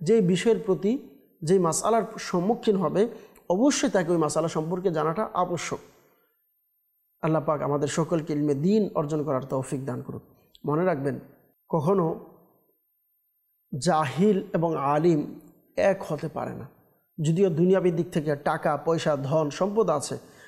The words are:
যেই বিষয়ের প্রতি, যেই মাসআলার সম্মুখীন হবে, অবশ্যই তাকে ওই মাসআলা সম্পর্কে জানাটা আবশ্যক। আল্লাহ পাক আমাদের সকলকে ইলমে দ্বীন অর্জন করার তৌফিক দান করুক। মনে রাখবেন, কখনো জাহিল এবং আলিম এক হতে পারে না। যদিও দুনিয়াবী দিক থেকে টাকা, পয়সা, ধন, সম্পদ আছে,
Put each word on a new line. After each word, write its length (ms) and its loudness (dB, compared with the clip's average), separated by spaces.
যেই 200 4
বিষয়ের 460 4
প্রতি, 320 0
যেই 160 4
মাসআলার 440 2
সম্মুখীন 580 0
হবে, 320 0
অবশ্যই 400 2
তাকে 200 2
ওই 60 4
মাসআলা 320 2
সম্পর্কে 420 -2
জানাটা 440 -2
আবশ্যক। 440 -4
আল্লাহ 220 0
পাক 180 -2
আমাদের 260 -2
সকলকে 440 -2
ইলমে 220 0
দ্বীন 400 2
অর্জন 300 -2
করার 180 -2
তৌফিক 420 -6
দান 180 -8
করুক। 200 -12
মনে 180 0
রাখবেন, 360 -2
কখনো 560 0
জাহিল 640 2
এবং 220 0
আলিম 640 0
এক 260 2
হতে 260 -8
পারে 260 -8
না। 140 -14
যদিও 280 4
দুনিয়াবী 400 4
দিক 200 -2
থেকে 260 -2
টাকা, 400 -2
পয়সা, 400 0
ধন, 340 0
সম্পদ 400 0
আছে, 280 -4